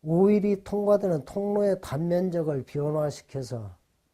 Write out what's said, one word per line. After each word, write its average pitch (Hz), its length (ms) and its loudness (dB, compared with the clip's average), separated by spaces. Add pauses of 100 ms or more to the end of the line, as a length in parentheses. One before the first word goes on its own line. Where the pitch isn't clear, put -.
오일이 196 600 4
통과되는 202 600 2
통로의 202 560 0
단면적을 165 840 -2
변화시켜서 139 1080 -6 (400)